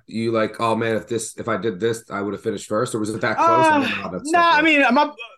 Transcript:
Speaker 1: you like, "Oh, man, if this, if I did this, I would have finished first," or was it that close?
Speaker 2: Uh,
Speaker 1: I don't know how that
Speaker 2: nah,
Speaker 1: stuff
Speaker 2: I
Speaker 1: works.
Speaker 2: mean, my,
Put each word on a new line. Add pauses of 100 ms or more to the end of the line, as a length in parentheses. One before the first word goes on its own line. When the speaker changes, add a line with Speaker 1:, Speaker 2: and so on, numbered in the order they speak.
Speaker 1:
you
like,
"Oh,
man,
if
this,
if
I
did
this,
I
would
have
finished
first,"
or
was
it
that
close?
Speaker 2:
Uh,
Speaker 1:
I
don't
know
how
that
Speaker 2:
nah,
Speaker 1:
stuff
Speaker 2:
I
Speaker 1:
works.
Speaker 2:
mean,
my, (280)